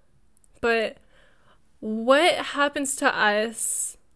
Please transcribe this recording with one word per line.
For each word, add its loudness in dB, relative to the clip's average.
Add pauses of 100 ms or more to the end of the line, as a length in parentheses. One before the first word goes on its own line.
(600)
but 0 (840)
what 2
happens -2
to 0
us -2 (180)